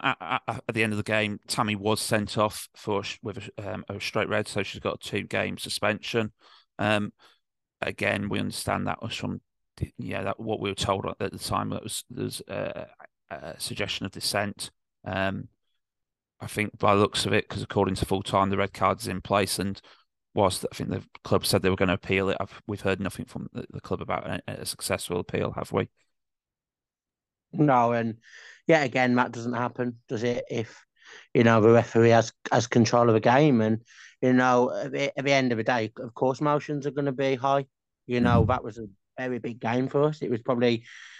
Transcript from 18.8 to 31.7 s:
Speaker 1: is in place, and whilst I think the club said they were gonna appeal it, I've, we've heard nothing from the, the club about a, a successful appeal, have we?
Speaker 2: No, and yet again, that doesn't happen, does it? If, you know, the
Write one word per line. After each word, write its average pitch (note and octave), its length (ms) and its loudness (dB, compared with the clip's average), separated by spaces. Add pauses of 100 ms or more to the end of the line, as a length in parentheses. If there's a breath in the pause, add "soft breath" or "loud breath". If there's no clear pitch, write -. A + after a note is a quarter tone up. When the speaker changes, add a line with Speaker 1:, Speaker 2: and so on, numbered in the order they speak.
Speaker 1:
is G#2+ 80 -8
in F#2 120 -6
place, G2 380 0
and G2 220 -4 (520 soft breath)
whilst G2 380 2
I - 60 -12
think - 140 -6
the G2+ 120 -4 (220)
club F#2+ 200 2
said G2 180 2
they F#2 80 4
were F#2 40 4
gonna F#2+ 200 2
appeal F#2+ 340 0
it, F#2+ 100 0
I've, - 300 -10
we've G#2 140 -6
heard F#2+ 180 0
nothing - 240 -6
from - 280 -12
the, - 160 -10
the - 120 -12
club - 200 -6
about - 300 -4
a, - 160 -6
a - 180 -12
successful - 540 -4
appeal, - 380 -4
have - 160 -8
we? G#2 160 0 (1600)
Speaker 2:
No, B2 400 4
and A#2 260 -2 (480 loud breath)
yet D#3 180 6
again, B2 300 2
that B2 180 2
doesn't A#2+ 220 -6
happen, A#2+ 520 -4
does A2+ 160 -6
it? A#2+ 280 -2
If, A#2 340 -6 (480 loud breath)
you B2 100 6
know, A2+ 200 6
the A2+ 80 10